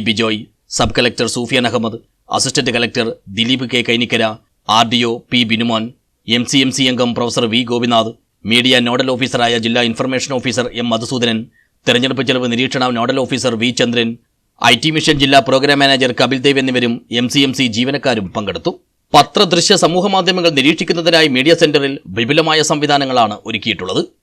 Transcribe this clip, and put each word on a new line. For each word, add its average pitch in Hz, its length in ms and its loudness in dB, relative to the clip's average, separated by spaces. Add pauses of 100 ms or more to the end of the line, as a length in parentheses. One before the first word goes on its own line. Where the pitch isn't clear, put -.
ബിജോയ്, 110 300 0 (380)
സബ് 117 220 -2
കളക്ടർ 120 380 0
സൂഫിയാൻ 123 340 -2
അഹമ്മദ്, 113 280 -4 (380)
അസിസ്റ്റന്റ് 127 400 -2
കളക്ടർ 117 320 -2 (300)
ദിലീപ് 127 340 0
കെ 123 160 2
കൈനിക്കര, 117 360 0 (440)
ആർ 110 240 4
ഡി 120 160 0
ഒ 113 40 -2 (200)
പി 123 80 2 (100)
ബിനുമോൻ, 113 340 -2 (520)
എം 120 160 0
സി 143 140 2
എം 131 100 -2
സി 135 160 0
അംഗം 123 260 0
പ്രൊഫസർ 123 360 -2
വി 123 80 2 (100)
ഗോപിനാഥ്, 117 400 0 (400)
മീഡിയ 123 360 4
നോഡൽ 127 260 -2
ഓഫീസറായ 120 400 -2 (120)
ജില്ലാ 117 240 0
ഇൻഫർമേഷൻ 127 480 -4
ഓഫീസർ 120 280 -2 (160)
എം 120 120 -4
മധുസൂദനൻ, 117 460 -2 (480)
തെരഞ്ഞെടുപ്പ് 127 420 0
ചെലവ് 127 240 0
നിരീക്ഷണ 127 340 -2 (100)
നോഡൽ 123 260 -2
ഓഫീസർ 120 380 -2
വി 123 80 2 (100)
ചന്ദ്രൻ, 117 320 0 (600)
ഐ - 20 4 (100)
ടി 156 140 0
മിഷൻ 151 260 2
ജില്ലാ 139 240 6
പ്രോഗ്രാം 139 360 2
മാനേജർ 131 360 2
കപിൽ 131 260 0
ദേവ് 135 180 2
എന്നിവരും 123 300 0 (280)
എം 127 120 0
സി 143 140 2
എം 131 100 -2
സി 135 80 2 (120)
ജീവനക്കാരും 127 580 -2
പങ്കെടുത്തു. 101 380 -6 (420)
പത്ര, 147 260 4 (120)
ദൃശ്യ, 180 220 4 (100)
സമൂഹ 175 280 2
മാധ്യമങ്ങൾ 180 460 2
നിരീക്ഷിക്കുന്നതിനായി 160 800 2
മീഡിയ 151 260 4
സെന്ററിൽ 143 320 2 (240)
വിപുലമായ 156 420 2 (100)
സംവിധാനങ്ങളാണ് 135 680 0 (120)
ഒരുക്കിയിട്ടുള്ളത്. 104 520 -4 (220)